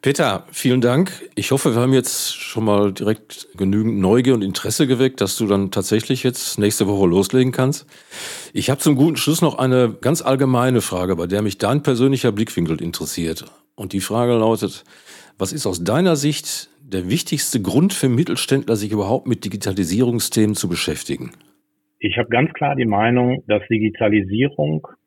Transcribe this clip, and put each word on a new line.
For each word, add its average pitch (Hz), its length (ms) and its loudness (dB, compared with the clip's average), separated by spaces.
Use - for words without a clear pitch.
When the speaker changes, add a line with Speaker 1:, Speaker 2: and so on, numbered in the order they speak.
Speaker 1:
Peter, 127 500 0
vielen 123 300 2
Dank. 131 300 2
Ich 113 160 -4
hoffe, 135 240 2
wir 117 60 2
haben 131 120 4
jetzt - 420 0
schon - 300 -6
mal 101 260 4
direkt - 560 -6
genügend 101 420 0
Neugier 120 340 4
und 107 100 2
Interesse 98 440 -2
geweckt, 131 340 0
dass 98 160 -2
du 117 80 0
dann 98 260 2
tatsächlich 110 520 -2
jetzt - 360 -4
nächste 101 280 2
Woche 98 200 2
loslegen 98 440 4
kannst. 131 340 -2
Ich - 160 -2
habe 143 100 0
zum 147 160 4
guten 143 220 4
Schluss 156 240 0
noch 156 160 2
eine 127 420 4
ganz 147 220 0
allgemeine 127 600 2
Frage, 90 340 -2
bei 87 120 -4
der 101 140 0
mich 101 160 -2
dein 131 260 0
persönlicher 127 480 2
Blickwinkel 90 500 -2
interessiert. 82 640 -6
Und 87 180 -10
die 98 60 -2
Frage 120 340 0
lautet, 110 500 0
was 95 160 -4
ist 143 140 -6
aus 87 160 -4
deiner 156 320 2
Sicht - 540 -4
der 95 280 -6
wichtigste 139 520 -2
Grund 143 320 2
für 135 160 0
Mittelständler, 127 680 0
sich 101 160 -6
überhaupt 107 360 -2
mit 120 160 -2
Digitalisierungsthemen 104 1120 0
zu 92 140 -4
beschäftigen? 76 640 -6
Speaker 2:
Ich 101 180 -2
habe 117 120 -2
ganz 120 240 0
klar 143 220 -4
die 127 100 -2
Meinung, 123 640 2
dass 104 220 2
Digitalisierung 107 1160 0